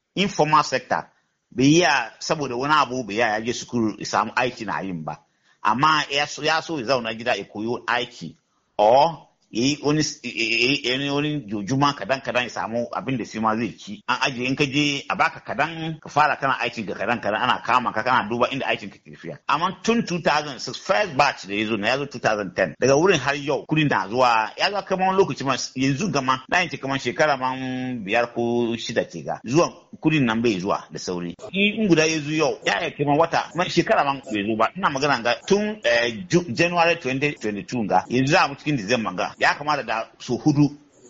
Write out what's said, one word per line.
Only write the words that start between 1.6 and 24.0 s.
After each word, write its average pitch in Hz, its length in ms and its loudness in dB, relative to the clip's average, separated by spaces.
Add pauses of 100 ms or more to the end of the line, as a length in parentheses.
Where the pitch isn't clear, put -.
iya, 147 520 4
saboda 143 380 -4
wani 143 180 2
abu 127 300 2
bai 98 120 -6
iya 117 120 2
ya 107 120 0
je 117 120 -4
sukuru 113 460 -2
ya - 80 -10
samu 107 300 -2
aiki 120 280 -2
na 82 160 -4
yin 87 240 -8
ba. 76 160 -10 (420)
Amma 143 480 4
ya 143 160 0
so, - 160 -10
ya 156 200 2
so 165 160 -6
ya 117 60 -4
zauna 113 300 0
gida 113 200 -2
ya 101 100 -6
koyo 113 420 -6
aiki, 120 500 -4 (420)
or 139 480 6 (240)
ya 107 120 -2
yi 143 200 0
wani 151 180 2
s-, - 240 -2
ya 120 80 -6
yi, 117 520 0
ya 123 120 0
yi 143 140 -4
wani 147 300 -2
jujuma 110 540 0
kadan 131 260 -4
kadan 123 220 -2
ya 113 80 -6
samu 110 420 -4
abin 107 240 -4
da 107 80 -4
shi 110 160 -10
ma 110 160 2
zai 127 220 -4
ci. 104 300 -14
An 127 120 0
ajiye 127 280 -2
in 131 80 -2
ka 151 100 2
je 139 420 -2
a 95 80 -2
baka 151 240 0
kadan, 160 600 -6
ka - 80 -16
fara 143 280 2
kana 135 240 0
aikin 117 260 -4
ka 92 80 -4
kadan 110 280 -2
kadan, 104 180 0
ana 117 240 0
kama 120 280 2
ka 107 100 -2
kana 117 260 2
duba 120 220 0
inda 131 160 -4
aikin 110 240 -4
ka - 80 -20
ke - 160 -20
tafiya. 82 240 -14 (100)
Amma 170 340 0
tun 226 220 2
two 175 160 -4
thousand 147 380 0
six, 123 180 -10
first 190 400 0
batch 135 300 2
da 98 80 -6
ya 107 120 0
zo 110 100 -2
na 101 120 -2
ya 127 100 2
zo 143 80 -4
two 131 120 -12
thousand 104 380 -2
ten. 90 240 0
Daga 135 160 4
wurin 170 220 4
har 135 180 -2
yau, 139 300 -4
kudin 156 220 2
na 98 200 0